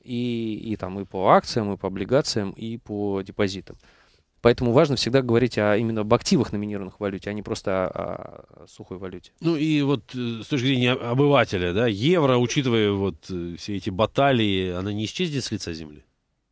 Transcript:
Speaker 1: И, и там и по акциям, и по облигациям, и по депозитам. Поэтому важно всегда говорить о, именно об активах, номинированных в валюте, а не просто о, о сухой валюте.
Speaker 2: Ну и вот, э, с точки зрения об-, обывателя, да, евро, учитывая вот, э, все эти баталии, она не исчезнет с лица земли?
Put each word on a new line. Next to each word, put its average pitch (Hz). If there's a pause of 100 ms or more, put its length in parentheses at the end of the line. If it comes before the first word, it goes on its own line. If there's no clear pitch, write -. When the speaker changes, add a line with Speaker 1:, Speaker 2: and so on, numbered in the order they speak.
Speaker 1:
И, 120
и 107
там 95
и 98
по 95
акциям, 110
и 92
по 95
облигациям, 98
и 113
по 101
депозитам. 98 (640)
Поэтому 120
важно 143
всегда 120
говорить 120
о, 104
именно 113
об 107
активах, 123
номинированных 104
в -
валюте, 101
а -
не 104
просто 95
о, -
о -
сухой -
валюте. 92
Speaker 2:
Ну 165
и 151
вот, 139 (120)
э, 117
с -
точки 131
зрения 123
об-, 131
обывателя, 120
да, 117
евро, 131
учитывая 117
вот, 98 (140)
э, 87
все 104
эти 98
баталии, 104
она 92
не 107
исчезнет 147
с -
лица 95
земли? 76 (480)